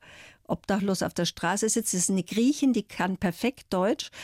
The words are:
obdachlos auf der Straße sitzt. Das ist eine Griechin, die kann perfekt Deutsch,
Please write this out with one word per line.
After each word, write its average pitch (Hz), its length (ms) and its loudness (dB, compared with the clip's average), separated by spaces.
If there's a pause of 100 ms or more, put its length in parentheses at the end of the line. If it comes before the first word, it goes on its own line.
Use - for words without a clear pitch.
(480)
obdachlos 196 560 0
auf 170 100 -4
der 175 120 0
Straße 190 440 -2
sitzt. 220 240 0
Das 180 80 0
ist - 80 0
eine 190 140 0
Griechin, 262 500 2
die 208 100 0
kann 185 340 -4
perfekt - 520 -2
Deutsch, 190 400 0 (140)